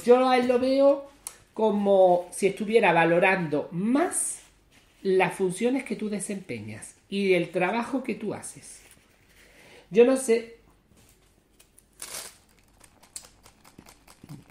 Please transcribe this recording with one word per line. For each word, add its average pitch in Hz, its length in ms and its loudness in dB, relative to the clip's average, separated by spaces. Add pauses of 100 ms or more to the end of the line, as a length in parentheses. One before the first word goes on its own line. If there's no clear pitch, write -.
yo 254 240 4
a 254 100 2
él 247 100 0
lo 247 100 0
veo 277 480 2 (480)
como 202 760 2
si - 160 -2
estuviera 202 460 2
valorando 170 800 2
más 254 720 -2 (600)
las 185 320 0
funciones 233 500 -4
que - 120 -10
tú 214 140 -8
desempeñas 120 840 -12 (140)
y 196 240 -2
el 170 180 0
trabajo 226 520 -4
que 214 120 -6
tú 208 200 -8
haces. - 480 -18 (1120)
Yo 226 140 8
no 262 100 4
sé. 233 400 -2 (4000)